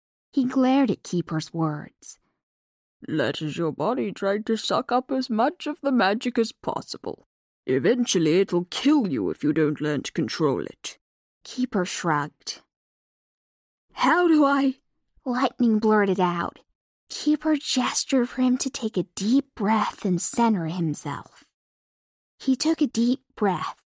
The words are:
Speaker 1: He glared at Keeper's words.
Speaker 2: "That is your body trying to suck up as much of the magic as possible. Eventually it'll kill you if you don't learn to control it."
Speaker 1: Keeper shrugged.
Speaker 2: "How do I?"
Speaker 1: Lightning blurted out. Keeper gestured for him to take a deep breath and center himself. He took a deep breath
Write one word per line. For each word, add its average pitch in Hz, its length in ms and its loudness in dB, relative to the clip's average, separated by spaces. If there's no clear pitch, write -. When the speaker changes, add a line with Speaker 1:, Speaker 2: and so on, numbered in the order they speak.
Speaker 1:
He 269 120 0
glared 262 460 2
at - 120 -4
Keeper's 165 500 -4
words. 156 680 -6
Speaker 2:
"That 147 360 -2
is 151 160 -6
your 165 140 -2
body 214 400 -2
trying 202 320 -2
to 226 120 0
suck - 360 -2
up 254 180 -2
as 262 180 -2
much 240 380 0
of 294 140 -8
the 277 120 0
magic 233 460 0
as 226 140 0
possible. - 760 -10
Eventually 175 760 2
it'll 180 260 0
kill 277 420 2
you 104 220 -2
if - 120 -6
you 147 100 2
don't 151 280 0
learn 151 220 -2
to - 100 -10
control 135 540 -2
it." - 320 -16
Speaker 1:
Keeper 220 420 -4
shrugged. - 760 -4
Speaker 2:
"How 339 360 2
do 302 160 6
I?" 277 360 2
Speaker 1:
Lightning 240 540 0
blurted 208 420 4
out. 175 380 -2
Keeper 302 480 0
gestured 247 720 0
for - 140 -4
him 254 160 4
to 254 120 -4
take - 260 -6
a 180 80 0
deep 240 400 0
breath 214 500 -2
and 180 160 0
center 220 460 0
himself. 160 800 -6
He 262 180 0
took 320 240 0
a 302 60 4
deep 233 360 0
breath 175 440 -2